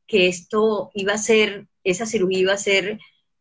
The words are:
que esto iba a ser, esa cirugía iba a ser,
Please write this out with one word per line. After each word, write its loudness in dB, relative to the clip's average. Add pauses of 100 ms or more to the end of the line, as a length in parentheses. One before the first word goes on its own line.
que 2
esto -2
iba -2
a -2
ser, 0 (160)
esa -2
cirugía 0
iba 2
a 0
ser, -2 (420)